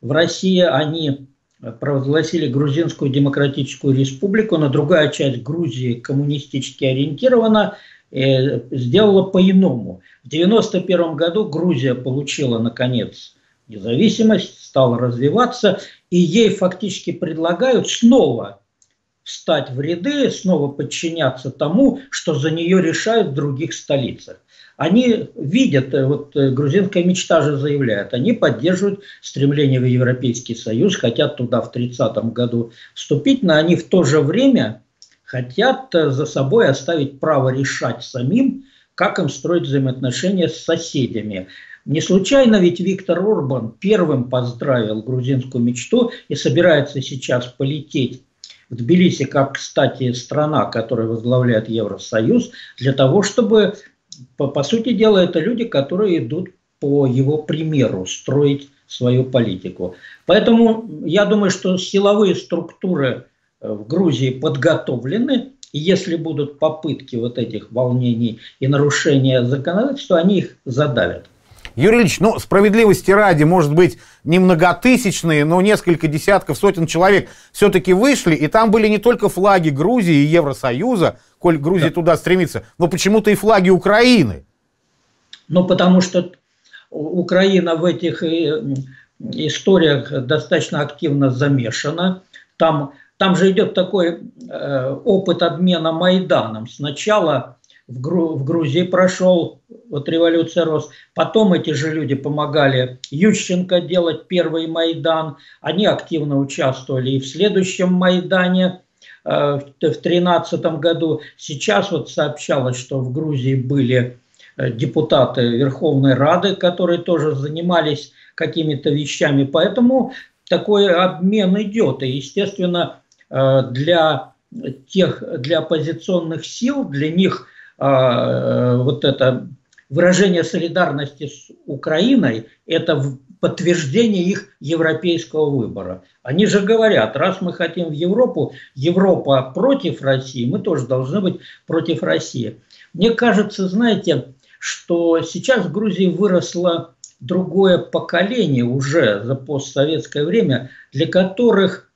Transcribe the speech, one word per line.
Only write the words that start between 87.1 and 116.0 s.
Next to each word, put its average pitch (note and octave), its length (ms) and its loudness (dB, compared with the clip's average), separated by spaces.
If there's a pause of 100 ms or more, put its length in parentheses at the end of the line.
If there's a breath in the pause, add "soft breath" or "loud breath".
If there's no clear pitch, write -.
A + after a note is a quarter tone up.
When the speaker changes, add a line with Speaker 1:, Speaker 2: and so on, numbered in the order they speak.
Speaker 1:
Украина F3+ 560 2
в D#3+ 80 -4
этих, F3 400 -2
э, E3 240 -2
м, D3 280 -4 (580 loud breath)
историях D3+ 920 0
достаточно D#3 540 -2
активно C#3+ 500 0
замешана. C#3+ 920 -2 (320 soft breath)
Там, D3+ 380 0 (240 loud breath)
там F#3+ 180 2
же F#3+ 160 4
идёт F#3+ 220 0
такой, F3+ 480 -2 (280)
э, C#3 540 -4
опыт F#3+ 400 0
обмена E3 480 0
Майданом. D#3+ 800 0
Сначала D3 880 -2 (300 soft breath)
в B2 120 -14
Гру-, D#3+ 360 -2
в C3+ 100 -6
Грузии D#3+ 380 0
прошёл F3+ 760 2 (300)
вот C#3+ 200 -8
революция, E3 560 2
рост, D#3 240 -4 (240 soft breath)
потом F#3+ 400 2
эти D#3 180 -2
же D3+ 220 -4
люди C#3 220 -2
помогали C#3 840 -2 (120)
Ющенко F3+ 680 0
делать E3+ 460 -2
первый E3 380 -2
Майдан, D#3+ 720 -2 (260 soft breath)
они E3+ 240 -2
активно D3 540 -2
участвовали C3+ 720 -4
и C3+ 80 0
в - 80 -10
следующем F3+ 640 0
Майдане, F3+ 880 0 (420 soft breath)
э, - 60 -8
в C#3+ 360 0 (140)
т-, D#3 120 0
в - 60 -6
тринадцатом F3 800 0
году. E3 420 0 (160 loud breath)
Сейчас D#3 540 -2
вот A2+ 180 -4
сообщалось, C#3 680 -2
что - 220 -6
в B2 140 -6
Грузии C#3 400 -2
были, B2+ 640 0 (400 soft breath)
э, B2+ 140 -2
депутаты B2+ 760 0
Верховной C3+ 680 0